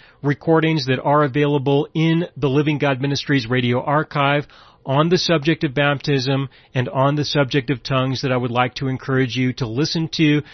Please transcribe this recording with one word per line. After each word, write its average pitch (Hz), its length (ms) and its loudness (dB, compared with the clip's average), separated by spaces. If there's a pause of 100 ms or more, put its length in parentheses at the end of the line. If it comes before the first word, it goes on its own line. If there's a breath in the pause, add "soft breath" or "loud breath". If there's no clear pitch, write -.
(240 soft breath)
recordings 160 600 0
that 131 180 -2
are 147 200 2
available 143 680 0
in 165 340 2 (100)
the 135 120 0
Living 147 280 2
God 135 240 0
Ministries 139 440 -2
radio 123 380 0
archive 147 640 0 (380 soft breath)
on 143 240 2
the 180 80 4
subject 160 480 0
of 135 80 -4
baptism 139 760 0 (260 soft breath)
and 127 140 -2
on 139 280 0
the 147 100 -2
subject 139 440 0
of 135 140 -4
tongues 131 380 -2
that 135 100 -2
I 127 60 2
would 123 140 -2
like 123 240 0
to 139 120 -6
encourage 131 480 -2
you 127 180 0
to 123 140 -6
listen 156 460 -2
to 151 280 2 (120 loud breath)